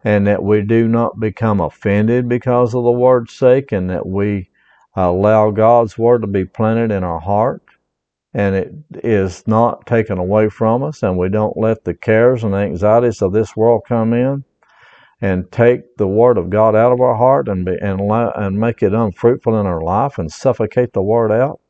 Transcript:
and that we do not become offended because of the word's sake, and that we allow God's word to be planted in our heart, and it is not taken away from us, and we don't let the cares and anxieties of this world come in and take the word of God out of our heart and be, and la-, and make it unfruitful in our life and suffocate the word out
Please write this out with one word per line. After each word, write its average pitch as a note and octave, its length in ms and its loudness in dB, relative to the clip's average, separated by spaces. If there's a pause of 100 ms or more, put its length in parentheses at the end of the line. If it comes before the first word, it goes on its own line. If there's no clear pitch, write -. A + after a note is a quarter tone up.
and G#2 240 2
that G2 160 0
we G#2 180 2
do A2+ 260 2
not A#2 320 -2
become G#2+ 400 -2
offended G#2+ 680 -2
because B2 460 0
of B2 80 -2
the A#2+ 80 2
word's B2 420 2
sake, C3+ 380 2
and F#2 180 -2
that F#2 160 -6
we G2 440 -4 (460)
allow G2+ 540 2
God's A2 480 2
word A#2 240 2
to G#2+ 60 -6
be G2 180 -2
planted A2+ 460 -2
in G2 120 -2
our E2+ 160 -4
heart, G2+ 440 -2 (720)
and G2 220 -2
it F#2 180 -6 (300)
is F#2+ 440 -2
not A2+ 400 0
taken G#2+ 320 -2
away G#2 300 0
from A2+ 340 -2
us, D3+ 180 -8
and F#2 160 -2
we F2+ 120 -2
don't G#2+ 280 -2
let A2 280 -2
the F2 80 -4
cares A2+ 500 2
and G#2 100 -2
anxieties G#2 680 0
of F#2+ 120 0
this G#2+ 220 -2
world A2+ 320 2
come A2+ 260 -2
in C3+ 300 -2 (800)
and F#2 300 -4
take A#2+ 460 0
the G#2 100 0
word A2+ 300 4
of F2 120 -4
God G#2+ 260 2
out A#2+ 180 4
of B2 80 0
our B2 140 2
heart C3 340 2
and F#2 160 -4
be, F2+ 160 -2
and G2 180 -4
la-, G#2 360 -2
and G2 220 -4
make A2+ 240 -2
it G2 120 2
unfruitful A2+ 680 0
in G#2 60 -2
our F2 180 -4
life G#2 340 -2
and D#2+ 140 -8
suffocate A#2+ 640 -2
the G2+ 80 -2
word A2 280 0
out A#2+ 300 -2 (100)